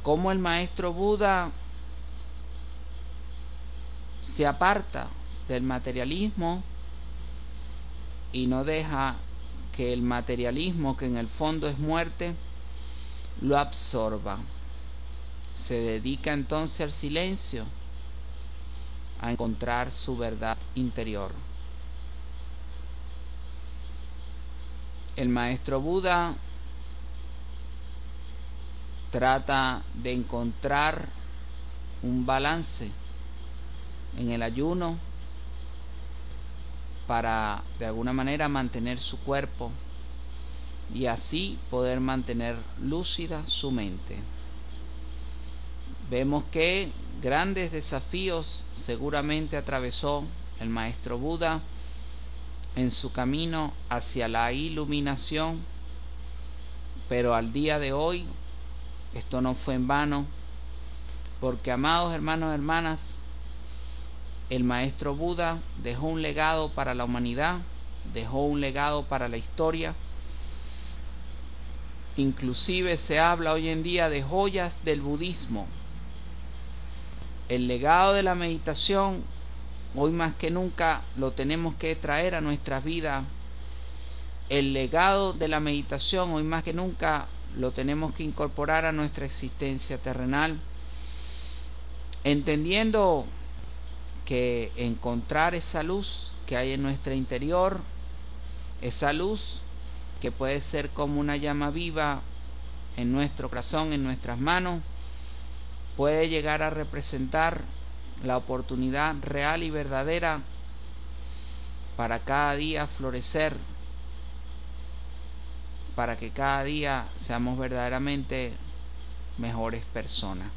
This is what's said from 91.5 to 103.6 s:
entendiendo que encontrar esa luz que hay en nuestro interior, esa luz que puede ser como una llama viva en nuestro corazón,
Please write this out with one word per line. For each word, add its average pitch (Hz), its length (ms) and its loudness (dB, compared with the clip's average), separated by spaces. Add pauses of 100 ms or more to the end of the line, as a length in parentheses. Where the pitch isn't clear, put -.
entendiendo 165 1000 6 (1000)
que 120 500 2
encontrar 120 800 2
esa 160 280 -2
luz 190 480 -2 (140)
que 127 120 0
hay 131 160 2
en 135 100 0
nuestro 135 300 0
interior, 160 680 2 (1000)
esa 139 320 2
luz 190 480 0 (600)
que 120 100 0
puede 135 300 0
ser 147 280 -2
como 147 300 0
una 147 180 2
llama 147 340 2
viva 156 500 0 (720)
en 120 160 2
nuestro 139 380 2
corazón, 156 440 0